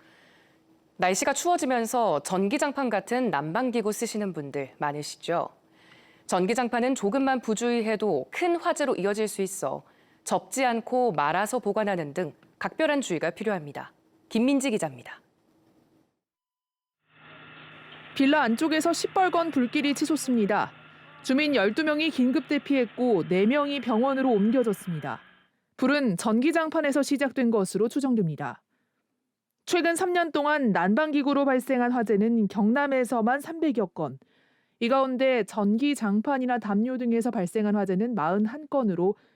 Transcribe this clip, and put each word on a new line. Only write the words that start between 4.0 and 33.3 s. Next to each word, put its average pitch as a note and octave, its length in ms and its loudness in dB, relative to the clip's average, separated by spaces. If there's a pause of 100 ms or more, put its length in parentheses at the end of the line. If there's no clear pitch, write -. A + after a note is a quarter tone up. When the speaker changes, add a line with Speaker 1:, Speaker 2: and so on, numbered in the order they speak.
Speaker 1:
분들 C#3+ 460 -8
많으시죠? D3+ 720 -4 (760)
전기장판은 A#3+ 680 0
조금만 C4 460 0
부주의해도 A3 920 0
큰 F4 240 0
화재로 D4+ 400 0
이어질 G3+ 320 -2
수 G3 140 -6
있어 D3 420 -6 (400)
접지 - 400 -2
않고 A#3+ 500 0
말아서 E3+ 460 0
보관하는 G3 540 -2
등 D#3 180 -4 (280)
각별한 C#4+ 420 0
주의가 E3 300 -2
필요합니다. E3 600 -6 (380)
김민지 C4 400 2
기자입니다. D#3 500 -4 (3000)
Speaker 2:
빌라 C#4+ 280 4
안쪽에서 D#4 500 2
시뻘건 F4 580 0
불길이 C#4 440 0
치솟습니다. A3+ 760 0 (520)
주민 C#4+ 320 2
열두 G#3+ 280 2
명이 D4+ 280 0
긴급 B3+ 360 0
대피했고, B3 800 0
네 F#3 180 2
명이 C#4+ 360 0
병원으로 C4 480 2
옮겨졌습니다. G3 880 0 (580)
불은 C4 400 2
전기장판에서 D4 840 0
시작된 C4+ 480 0
것으로 G#3 400 0
추정됩니다. F3+ 720 -2 (1040)
최근 E4+ 300 2
삼 F4+ 160 0
년 E4+ 220 0
동안 D4 400 2
난방기구로 C#4 720 2
발생한 B3+ 480 0
화재는 A3+ 560 2
경남에서만 B3 920 0